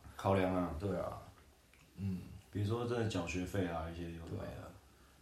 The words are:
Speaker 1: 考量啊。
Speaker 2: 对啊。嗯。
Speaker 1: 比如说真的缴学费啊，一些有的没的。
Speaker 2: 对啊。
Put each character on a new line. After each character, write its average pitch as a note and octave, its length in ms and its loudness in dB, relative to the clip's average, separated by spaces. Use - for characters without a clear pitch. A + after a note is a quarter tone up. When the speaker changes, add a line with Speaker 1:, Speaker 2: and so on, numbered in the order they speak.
Speaker 1:
考 G2 180 6
量 F#2 200 6
啊。 F2 240 2
Speaker 2:
对 F#2+ 200 0
啊。 - 200 -2
嗯。 F#2 240 -2
Speaker 1:
比 G#2+ 120 0
如 G2+ 60 4
说 A#2 180 2
真 A#2 120 2
的 A2 100 4
缴 E2+ 180 0
学 F2+ 180 0
费 F#2+ 220 0
啊， E2 240 -2
一 E2 60 -8
些 F2 160 -4
有 E2 140 -8
的 G2+ 60 -8
没 G2 60 -4
的。 F#2 60 -6
Speaker 2:
对 - 20 -6
啊。 - 180 -8